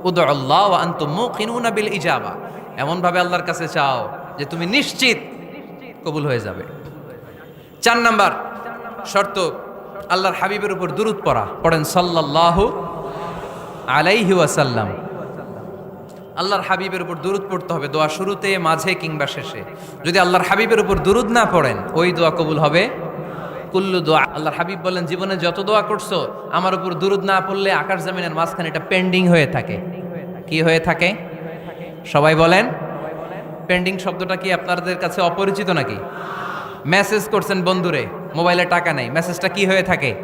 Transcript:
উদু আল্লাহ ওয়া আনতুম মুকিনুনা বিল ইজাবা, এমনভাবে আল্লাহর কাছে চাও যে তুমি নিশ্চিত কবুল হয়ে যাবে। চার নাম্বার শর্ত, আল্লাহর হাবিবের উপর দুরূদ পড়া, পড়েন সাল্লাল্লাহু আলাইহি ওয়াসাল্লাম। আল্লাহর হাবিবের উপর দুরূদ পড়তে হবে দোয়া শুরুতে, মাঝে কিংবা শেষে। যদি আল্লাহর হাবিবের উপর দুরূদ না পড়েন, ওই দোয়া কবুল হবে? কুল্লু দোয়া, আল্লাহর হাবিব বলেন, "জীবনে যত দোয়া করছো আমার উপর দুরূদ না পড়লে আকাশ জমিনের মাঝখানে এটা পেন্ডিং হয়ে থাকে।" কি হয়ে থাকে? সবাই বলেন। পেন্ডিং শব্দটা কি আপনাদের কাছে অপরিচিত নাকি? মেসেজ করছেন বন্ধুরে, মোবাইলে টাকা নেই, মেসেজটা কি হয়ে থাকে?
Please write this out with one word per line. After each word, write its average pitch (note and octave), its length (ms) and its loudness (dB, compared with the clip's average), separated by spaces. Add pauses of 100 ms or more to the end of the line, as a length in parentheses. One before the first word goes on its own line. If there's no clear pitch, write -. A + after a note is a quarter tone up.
উদু F3+ 180 2
আল্লাহ D3 480 4
ওয়া F3 100 4
আনতুম D#3+ 300 -2
মুকিনুনা A#3 600 -2
বিল G#3+ 180 0
ইজাবা, D3 440 0 (460)
এমনভাবে F3 420 0
আল্লাহর F3 240 0
কাছে E3+ 240 -4
চাও C3+ 420 0 (280)
যে C#3+ 80 -4
তুমি E3+ 200 -6
নিশ্চিত B3 520 2 (880)
কবুল D3+ 200 -2
হয়ে B2+ 140 0
যাবে। F#2+ 240 -8 (1200)
চার A#3 160 6
নাম্বার A3 340 4 (760)
শর্ত, G3 460 0 (580)
আল্লাহর F#3 300 2
হাবিবের G3+ 320 -2
উপর F3 200 -2
দুরূদ G#3 240 0 (100)
পড়া, A#2 220 2 (160)
পড়েন E3 200 4
সাল্লাল্লাহু E3+ 1000 2 (1040)
আলাইহি F3+ 460 4
ওয়াসাল্লাম। C#3 540 2 (1500)
আল্লাহর F#3 240 0
হাবিবের F#3 400 -2
উপর E3+ 140 -4
দুরূদ F#3 260 -2 (100)
পড়তে F3 220 -4
হবে C#3+ 140 -2
দোয়া D3+ 220 2
শুরুতে, F#3+ 480 0
মাঝে E3 360 2
কিংবা D#3 340 -2
শেষে। A2+ 360 -8 (420)
যদি F3 140 4
আল্লাহর F3+ 300 6
হাবিবের G#3+ 300 4
উপর F#3+ 180 2
দুরূদ G3+ 280 4
না A3+ 200 4
পড়েন, C#3 320 4 (160)
ওই F3 180 4
দোয়া E3 180 4
কবুল D#3 300 0
হবে? D#3+ 300 4 (840)
কুল্লু F#3 280 2
দোয়া, D3+ 360 4
আল্লাহর D3+ 220 -2
হাবিব F3 260 -4
বলেন, F3+ 220 -2
"জীবনে F#3 320 -2
যত E3+ 220 0
দোয়া G3+ 220 4
করছো G3+ 680 -4
আমার F#3 220 2
উপর F3+ 200 -2
দুরূদ F#3+ 320 0
না F#3+ 160 4
পড়লে G3 300 0
আকাশ E3 340 0
জমিনের F3 300 -4
মাঝখানে E3 340 -2
এটা D#3 100 -4 (100)
পেন্ডিং F#3 380 4
হয়ে E3 200 6
থাকে।" - 580 -4 (420)
কি D#3+ 140 0
হয়ে D#3+ 180 6
থাকে? F3 560 0 (720)
সবাই D#3 300 4
বলেন। F3+ 340 6 (960)
পেন্ডিং F#3 320 0
শব্দটা F#3 360 -4
কি F#3 180 -2
আপনাদের F3 440 -2
কাছে F3 240 -2
অপরিচিত F#3+ 480 0
নাকি? D3 260 0 (880)
মেসেজ G3 440 2
করছেন F#3+ 340 0
বন্ধুরে, F3 440 0 (280)
মোবাইলে F3 300 4
টাকা F3 280 2
নেই, B2 160 -2
মেসেজটা F3 380 -2
কি F#3+ 180 0
হয়ে F#3+ 180 4
থাকে? E3+ 400 0